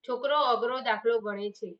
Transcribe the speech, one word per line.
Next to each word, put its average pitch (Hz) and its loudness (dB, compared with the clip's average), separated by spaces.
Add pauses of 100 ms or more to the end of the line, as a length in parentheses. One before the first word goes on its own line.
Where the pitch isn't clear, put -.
છોકરો 262 0
અઘરો 240 2
દાખલો 233 0
ગણે 202 -6
છે. 202 -12 (120)